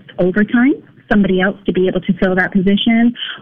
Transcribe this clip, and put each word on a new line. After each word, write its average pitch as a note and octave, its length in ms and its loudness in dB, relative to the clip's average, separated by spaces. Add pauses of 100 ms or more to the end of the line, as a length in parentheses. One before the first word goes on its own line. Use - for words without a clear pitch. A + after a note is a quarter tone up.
(200)
overtime, G#3 680 0 (240)
somebody F#3+ 300 2
else G3 240 -2
to - 80 -2
be F#3 140 2
able F3+ 140 -2
to F#3+ 180 -2
fill F#3 160 0
that F#3 160 -2
position, A3+ 640 2 (260)